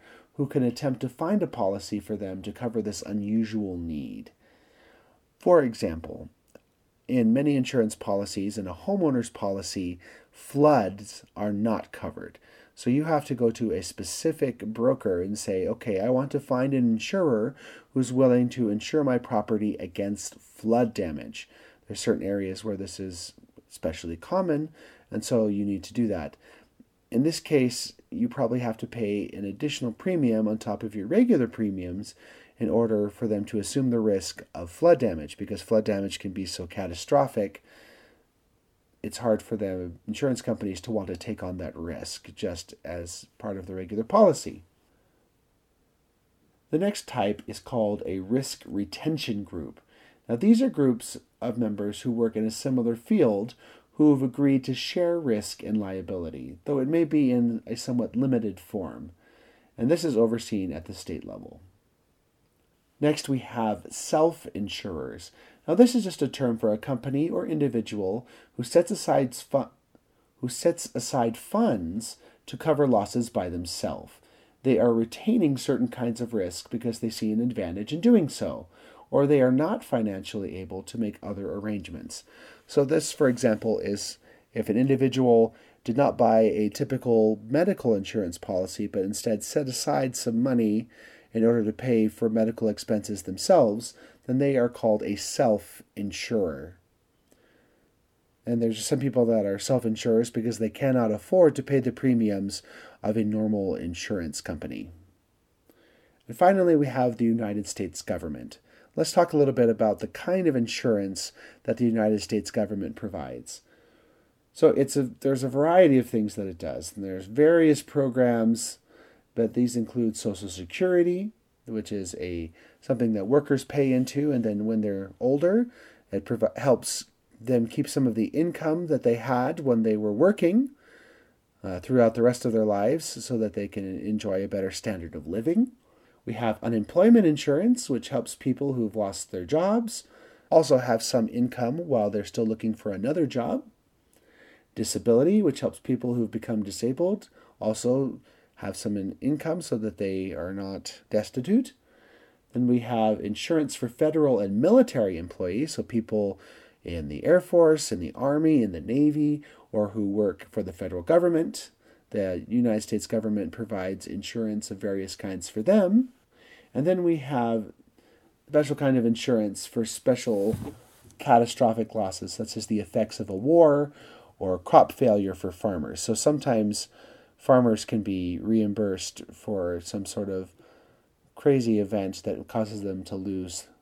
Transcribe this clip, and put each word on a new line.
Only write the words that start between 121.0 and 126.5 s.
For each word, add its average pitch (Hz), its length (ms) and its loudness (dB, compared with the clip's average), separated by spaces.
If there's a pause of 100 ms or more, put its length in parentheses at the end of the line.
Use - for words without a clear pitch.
which 107 240 -6
is 95 240 -6
a, 85 360 -6 (300)
something 117 320 0
that 98 140 -2
workers 139 360 2
pay 139 280 0
into, 135 400 0
and 123 120 0
then 107 220 -2
when 110 160 0
they're 98 380 -4
older, 170 480 2 (440)
it 98 140 -4
provi-, 113 300 0